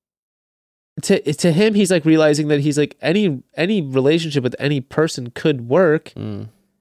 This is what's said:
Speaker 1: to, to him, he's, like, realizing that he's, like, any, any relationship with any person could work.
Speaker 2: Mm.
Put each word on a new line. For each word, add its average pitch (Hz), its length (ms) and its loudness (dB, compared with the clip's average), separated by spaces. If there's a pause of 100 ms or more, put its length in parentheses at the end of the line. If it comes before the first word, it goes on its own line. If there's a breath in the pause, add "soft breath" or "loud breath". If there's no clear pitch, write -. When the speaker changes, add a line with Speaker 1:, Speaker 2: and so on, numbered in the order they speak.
(1040)
Speaker 1:
to, 180 300 0
to 175 180 0
him, 208 220 2
he's, 202 180 2
like, 160 140 0
realizing 156 440 4
that 147 120 2
he's, 143 160 0
like, 147 240 -2
any, 165 400 0 (140)
any 185 260 -2
relationship 143 600 0
with 123 160 -2
any 143 220 -2
person 143 500 -4
could 131 380 -2
work. 160 460 2
Speaker 2:
Mm. 107 340 -10 (320)